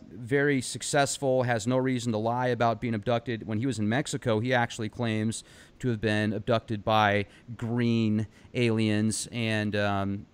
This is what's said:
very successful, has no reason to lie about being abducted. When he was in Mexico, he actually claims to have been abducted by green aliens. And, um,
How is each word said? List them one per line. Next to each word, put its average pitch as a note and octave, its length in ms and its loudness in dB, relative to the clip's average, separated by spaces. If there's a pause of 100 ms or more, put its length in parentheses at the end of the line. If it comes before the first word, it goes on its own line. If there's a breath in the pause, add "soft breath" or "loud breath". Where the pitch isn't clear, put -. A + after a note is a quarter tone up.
(100)
very C3+ 500 0
successful, C3 840 0
has A#2 220 0
no B2+ 120 2
reason B2 340 0
to G#2+ 60 -2
lie A#2+ 300 0
about A#2 320 2
being A#2 140 -2
abducted. A2+ 520 -2
When G#2+ 120 -4
he A#2+ 80 -2
was A#2+ 120 -2
in G#2 100 0
Mexico, A#2+ 520 0
he B2 140 0
actually A#2 340 0
claims A2 560 -2 (360 soft breath)
to B2+ 80 -2
have A2+ 120 0
been G#2+ 320 2
abducted A2 520 -2
by G#2 420 4 (300 soft breath)
green A2+ 720 2 (280 soft breath)
aliens. A2 800 2
And, A2 440 -2
um, G2+ 580 -2